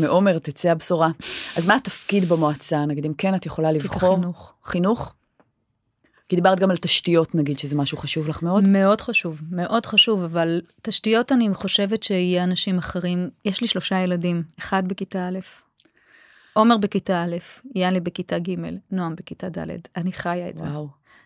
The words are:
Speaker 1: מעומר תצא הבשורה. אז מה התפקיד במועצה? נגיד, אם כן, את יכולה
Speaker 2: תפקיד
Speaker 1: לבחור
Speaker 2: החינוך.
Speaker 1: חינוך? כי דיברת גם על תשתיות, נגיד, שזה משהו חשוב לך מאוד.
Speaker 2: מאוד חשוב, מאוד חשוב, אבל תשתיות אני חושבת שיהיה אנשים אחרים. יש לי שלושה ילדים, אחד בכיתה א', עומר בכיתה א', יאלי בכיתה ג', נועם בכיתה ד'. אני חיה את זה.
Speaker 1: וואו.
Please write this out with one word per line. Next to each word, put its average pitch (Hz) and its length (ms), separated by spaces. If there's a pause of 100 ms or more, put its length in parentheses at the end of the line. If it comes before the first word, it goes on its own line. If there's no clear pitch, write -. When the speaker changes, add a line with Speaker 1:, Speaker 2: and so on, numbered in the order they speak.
Speaker 1:
מעומר 175 380
תצא 160 320
הבשורה. 165 380 (480)
אז 170 100
מה 208 80
התפקיד 202 540
במועצה? 151 580
נגיד, 147 200
אם 156 120
כן, 190 160
את 180 120
יכולה 160 280
Speaker 2:
תפקיד 147 180
Speaker 1:
לבחור 185 220
Speaker 2:
החינוך. 180 400 (100)
Speaker 1:
חינוך? 185 500 (1160)
כי 180 40
דיברת 185 240
גם 190 100
על 180 60
תשתיות, 170 580
נגיד, 147 240
שזה 143 180
משהו 143 220
חשוב 151 300
לך 156 140
מאוד. 196 260
Speaker 2:
מאוד 196 320
חשוב, 165 500
מאוד 180 360
חשוב, 214 360
אבל 165 380 (220)
תשתיות 220 500
אני 226 220
חושבת 202 480
שיהיה 180 420
אנשים 185 340
אחרים. 180 520 (140)
יש 190 160
לי 240 60
שלושה 190 300
ילדים, 175 460 (160)
אחד 190 300
בכיתה 185 400
א', 185 100 (1120)
עומר 226 240
בכיתה 196 480
א', 170 120 (380)
יאלי 185 260
בכיתה 175 380
ג', 175 160 (360)
נועם 170 260
בכיתה - 320
ד'. 165 180 (300)
אני 180 160
חיה 175 360
את 160 100
זה. 160 60
Speaker 1:
וואו. 147 240 (380)